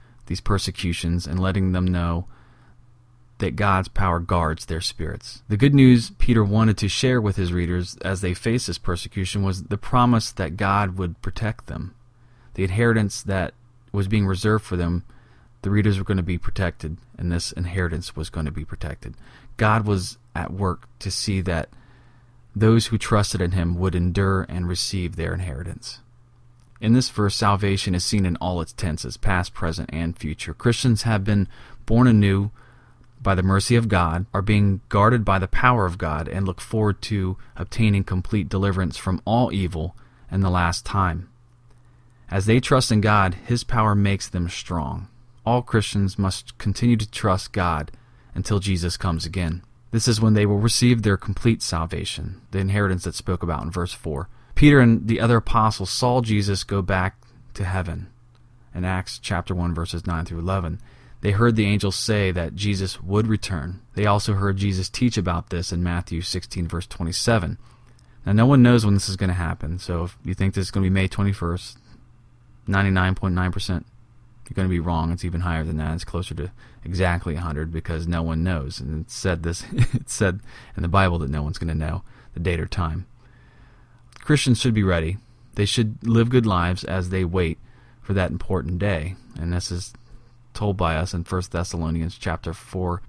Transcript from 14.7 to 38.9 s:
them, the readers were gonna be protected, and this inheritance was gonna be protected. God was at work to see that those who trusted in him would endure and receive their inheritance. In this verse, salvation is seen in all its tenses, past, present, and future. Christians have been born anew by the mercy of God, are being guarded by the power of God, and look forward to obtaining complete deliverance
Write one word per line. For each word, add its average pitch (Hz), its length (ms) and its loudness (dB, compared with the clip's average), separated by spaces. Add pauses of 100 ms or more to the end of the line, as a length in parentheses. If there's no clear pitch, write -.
them, 87 280 -2 (580)
the 95 100 -2
readers 104 260 2
were 95 60 -4
gonna 92 200 0
be 87 140 -4
protected, 85 600 -2 (200)
and 87 140 -4
this 87 220 -4
inheritance 87 640 -4
was 78 120 -8
gonna 78 220 -6
be 76 140 -8
protected. - 500 -10 (400)
God 113 300 4
was 98 320 -2 (180)
at - 160 -6
work 92 380 -4 (100)
to 98 100 -6
see 95 320 -2
that 85 280 -2 (880)
those 110 320 4
who 110 120 -2
trusted 101 420 0
in 90 100 0
him 87 240 0
would 90 200 0
endure 92 520 2
and 87 200 -4
receive 90 480 -4
their 85 180 -4
inheritance. 90 680 -8 (800)
In 113 140 4
this 123 160 4
verse, 101 260 0
salvation 101 600 0
is 90 80 -2
seen 101 240 0
in 87 80 0
all 90 260 -4
its 80 120 -8
tenses, - 440 -6
past, 90 380 0
present, 80 360 -4
and 82 260 -4
future. - 360 -8
Christians 117 500 2
have 107 200 0
been 101 240 2 (400)
born 120 200 6
anew 101 440 6 (720)
by 98 120 2
the 92 80 2
mercy 95 340 4
of 117 120 4
God, 87 460 2
are 98 80 0
being 101 480 4
guarded 110 340 4
by 98 160 2
the 92 80 -2
power 123 380 4
of 90 120 -2
God, 80 300 -4
and 98 180 -4
look 92 140 -6
forward 107 440 0
to 95 340 -2 (180)
obtaining 101 480 0
complete 92 460 -2
deliverance 95 480 0